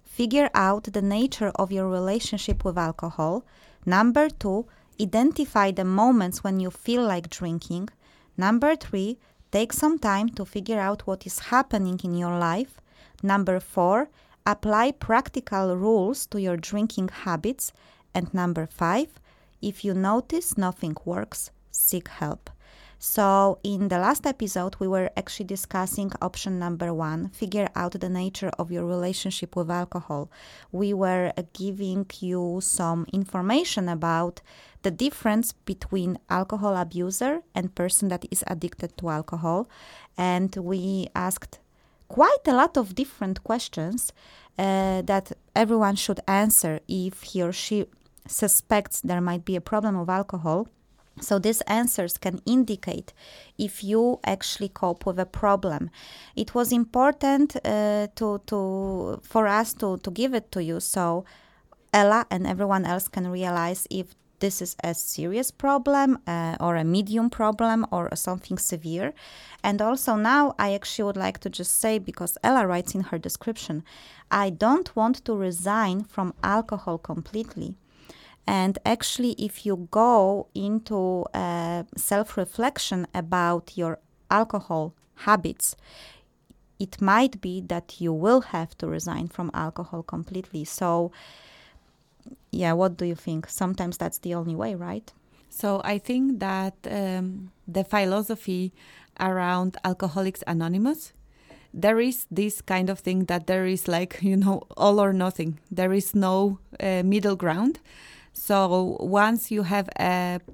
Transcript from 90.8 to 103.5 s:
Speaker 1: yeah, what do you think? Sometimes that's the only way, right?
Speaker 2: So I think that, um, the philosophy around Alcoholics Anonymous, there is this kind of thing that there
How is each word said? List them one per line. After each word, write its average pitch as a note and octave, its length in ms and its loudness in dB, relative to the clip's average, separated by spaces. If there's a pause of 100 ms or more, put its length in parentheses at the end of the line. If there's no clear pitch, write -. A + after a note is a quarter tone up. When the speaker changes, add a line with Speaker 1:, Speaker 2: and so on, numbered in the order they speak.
Speaker 1:
yeah, E3+ 220 0
what F3+ 240 2
do F3+ 80 -4
you E3+ 100 -2
think? D#3+ 340 -6
Sometimes F#3 480 -4
that's F3 220 -6
the F3 140 -6
only E3 220 -4
way, G3+ 200 -4
right? F3 360 -10 (380)
Speaker 2:
So G3+ 340 -2
I G#3 140 -2
think B3+ 420 0
that, F#3+ 360 -2 (140)
um, F#3 640 -4 (160)
the F#3 160 -2
philosophy G3 920 -2 (460)
around F#3 640 0
Alcoholics F#3+ 640 -2
Anonymous, F#3 640 0 (600)
there G#3+ 260 0
is B3 320 -2
this G3+ 300 -2
kind F#3 280 0
of F#3+ 100 -4
thing F#3 260 0
that F3 220 -2
there F#3 180 2